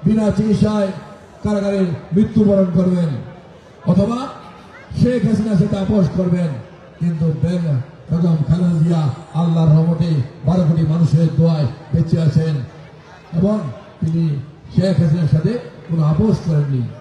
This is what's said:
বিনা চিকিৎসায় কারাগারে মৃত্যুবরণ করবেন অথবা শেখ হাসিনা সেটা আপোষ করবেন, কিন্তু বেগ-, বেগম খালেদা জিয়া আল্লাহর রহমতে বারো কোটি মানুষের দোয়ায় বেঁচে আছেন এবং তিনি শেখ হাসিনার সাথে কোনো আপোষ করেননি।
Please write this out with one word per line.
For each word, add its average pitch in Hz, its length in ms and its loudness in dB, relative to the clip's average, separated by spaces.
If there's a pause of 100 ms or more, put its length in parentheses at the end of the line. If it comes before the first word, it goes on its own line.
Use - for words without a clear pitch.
বিনা 214 260 2
চিকিৎসায় 208 580 0 (540)
কারাগারে 202 440 -2 (260)
মৃত্যুবরণ 202 640 4
করবেন 180 360 2 (760)
অথবা 202 320 2 (840)
শেখ 247 260 2
হাসিনা 214 300 0
সেটা 202 240 0
আপোষ 190 260 2 (100)
করবেন, 180 320 0 (500)
কিন্তু 165 280 -2
বেগ-, 160 540 -2 (300)
বেগম 170 260 0 (120)
খালেদা 175 340 2
জিয়া 165 200 2 (320)
আল্লাহর 160 340 2
রহমতে 160 420 2 (340)
বারো 175 180 2
কোটি 160 200 2
মানুষের 160 540 2
দোয়ায় 156 300 2 (260)
বেঁচে 165 280 0
আছেন 160 340 2 (840)
এবং 208 220 2 (400)
তিনি 165 240 -2 (500)
শেখ 180 260 2
হাসিনার 165 320 2
সাথে 180 200 2 (360)
কোনো 165 160 -2
আপোষ 190 320 2 (100)
করেননি। 143 360 0 (180)